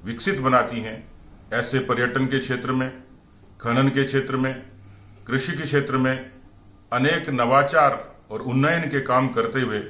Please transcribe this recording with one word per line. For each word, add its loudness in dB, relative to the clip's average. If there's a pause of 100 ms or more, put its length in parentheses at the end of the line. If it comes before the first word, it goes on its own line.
विकसित -4
बनाती 2
हैं, -12 (400)
ऐसे -2
पर्यटन 0
के -2
क्षेत्र -4
में, -4 (580)
खनन 2
के 2
क्षेत्र -2
में, -4 (560)
कृषि -2
के -6
क्षेत्र 0
में 0 (640)
अनेक 2
नवाचार 4 (160)
और -8
उन्नयन 2
के -2
काम 2
करते -2
हुए -2